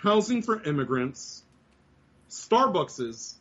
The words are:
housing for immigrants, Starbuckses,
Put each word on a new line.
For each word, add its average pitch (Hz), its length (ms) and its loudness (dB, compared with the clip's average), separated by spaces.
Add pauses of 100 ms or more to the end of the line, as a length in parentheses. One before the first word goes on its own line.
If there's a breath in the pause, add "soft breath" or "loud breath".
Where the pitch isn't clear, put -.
housing 214 400 2
for 220 220 -2
immigrants, 135 800 -2 (840)
Starbuckses, 156 1120 0